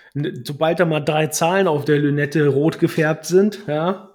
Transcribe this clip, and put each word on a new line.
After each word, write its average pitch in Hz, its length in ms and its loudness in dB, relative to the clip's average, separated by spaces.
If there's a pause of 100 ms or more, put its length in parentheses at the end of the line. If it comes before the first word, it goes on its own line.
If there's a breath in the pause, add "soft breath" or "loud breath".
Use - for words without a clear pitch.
(140 loud breath)
eine, 127 300 -6
sobald 160 340 -2
da 185 60 4
mal 156 160 0
drei 156 280 0
Zahlen 180 380 0
auf 147 180 0
der 147 140 2
Lünette 147 500 0
rot 143 300 0
gefärbt 160 480 0
sind, 196 400 2
ja. 160 480 -4